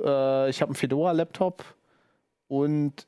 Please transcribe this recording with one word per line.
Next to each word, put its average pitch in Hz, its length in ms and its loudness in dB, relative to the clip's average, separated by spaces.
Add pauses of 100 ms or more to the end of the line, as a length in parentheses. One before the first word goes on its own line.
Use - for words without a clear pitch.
äh, 135 460 2
ich 131 120 -2
hab 147 60 2
einen 143 80 -4
Fedora-Laptop 165 880 0 (840)
und 143 580 0